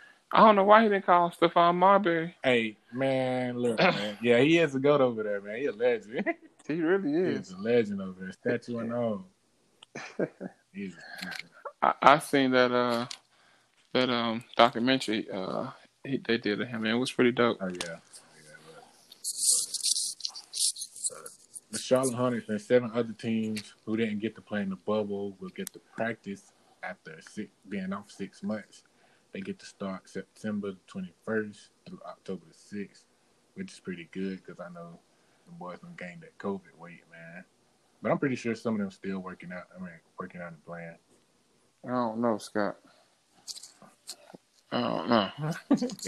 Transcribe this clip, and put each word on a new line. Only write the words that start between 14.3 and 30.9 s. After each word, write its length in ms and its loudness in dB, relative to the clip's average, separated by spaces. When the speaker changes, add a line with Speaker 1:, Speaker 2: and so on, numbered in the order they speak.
Speaker 1:
documentary, 760 4
uh, 400 -4
he, 80 -2
they 200 0
did 220 -2
to 60 -2
him, 180 -8
man. 120 0
It 40 2
was 120 -2
pretty 200 4
dope. 300 2
Speaker 2:
Oh, 60 -4
yeah. 60 -6
Oh, 40 -8
yeah, 220 -20
but, 160 -20
uh, 140 -18
the 80 -8
Charlotte 360 0
Hornets 340 -2
and 100 -4
seven 340 2
other 200 -2
teams 600 -4
who 120 -4
didn't 220 -2
get 160 -6
to 60 -20
play 200 -6
in 80 -4
the 60 -6
bubble 640 -4
will 100 -12
get 240 -10
to 60 -20
practice 560 -8
after 380 -14
six, 280 -14
being 260 -6
off 180 -12
six 320 -14
months. 400 -8
They 100 -10
get 180 -10
to 60 -20
start 440 -10
September 640 -8
twenty-first 840 -8